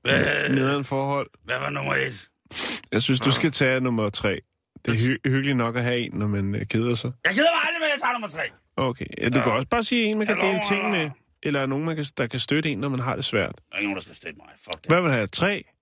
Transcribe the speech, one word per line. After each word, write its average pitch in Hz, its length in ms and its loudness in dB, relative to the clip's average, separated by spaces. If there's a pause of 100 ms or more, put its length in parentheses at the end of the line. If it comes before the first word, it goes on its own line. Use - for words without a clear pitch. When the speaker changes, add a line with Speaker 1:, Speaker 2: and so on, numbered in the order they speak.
Speaker 1:
Hvad? 143 480 2
Speaker 2:
Nederen 135 340 2
forhold. 139 460 -2 (140)
Speaker 1:
Hvad 127 160 -4
var 143 100 -4
nummer 139 260 -2
et? 135 340 -4 (640)
Speaker 2:
Jeg 107 100 2
synes, 127 180 2
du 135 80 0
Speaker 1:
Nå. 135 40 4
Speaker 2:
skal 147 200 2
tage 131 280 2
nummer 113 300 2
tre. 101 300 -2 (460)
Det 113 80 2
er 110 40 2 (120)
hy-, 135 200 0
hyggeligt 135 280 2
nok 117 200 0
at 120 60 0
have 120 160 0
en, 113 140 -4
når 104 140 -2
man, 101 280 0
øh, 101 100 -4
keder 117 300 2
sig. - 160 -4 (140)
Speaker 1:
Jeg 180 80 2
keder 294 220 4
mig 294 120 0
aldrig, 330 120 -4
når 311 80 0
jeg 285 140 0
tager 247 120 0
nummer 220 140 -6
tre. 151 160 -8 (320)
Speaker 2:
Okay. 127 300 -2 (120)
Ja, - 120 0
du 123 80 2
Speaker 1:
Ja. 117 60 2
Speaker 2:
kan 110 100 4
også 131 140 0
bare 233 160 0
sige 233 220 0
en, 214 120 0
man 214 100 0
kan 208 80 2
Speaker 1:
Hallo? 196 160 2
Speaker 2:
dele 190 180 0
ting 202 220 0
med. 160 180 0 (340)
Eller 143 220 0
nogen, 139 200 -2
man 160 100 -2
kan, 151 100 -4 (120)
der 123 100 0
kan 123 120 -4
støtte 156 320 0
en, 104 80 -2
når 139 100 -2
man 127 100 0
har 123 160 0
det - 100 -4
svært. 101 300 0
Speaker 1:
Der - 200 -20
er - 20 -4
ikke 101 100 -2
nogen, 98 80 -2
der 90 60 -8
skal - 140 -16
støtte 80 220 -14
mig. - 100 -20 (100)
Fuck - 260 -8
det. - 40 -16
Speaker 2:
Hvad 170 140 6
vil 165 80 2
du 135 60 4
have? 110 120 0
Tre? 196 360 0 (180)